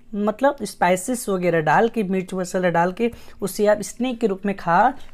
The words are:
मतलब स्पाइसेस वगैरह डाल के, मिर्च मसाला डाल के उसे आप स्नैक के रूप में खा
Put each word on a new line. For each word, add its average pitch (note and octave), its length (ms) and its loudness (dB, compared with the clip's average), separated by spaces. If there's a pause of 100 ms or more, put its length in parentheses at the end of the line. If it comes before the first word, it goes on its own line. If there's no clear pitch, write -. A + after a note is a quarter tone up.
(140)
मतलब G#3+ 480 0
स्पाइसेस G3 680 -2
वगैरह F3 320 2
डाल D#3 280 4
के, A3+ 140 -2
मिर्च F#3+ 320 -4
मसाला F#3 360 -2
डाल E3+ 220 2
के A#3 200 -2 (280)
उसे G3+ 260 0
आप G#3 140 4
स्नैक A#3 400 -6
के A#3 60 2
रूप F#3+ 200 -2
में G3 100 -2
खा G3+ 380 2 (200)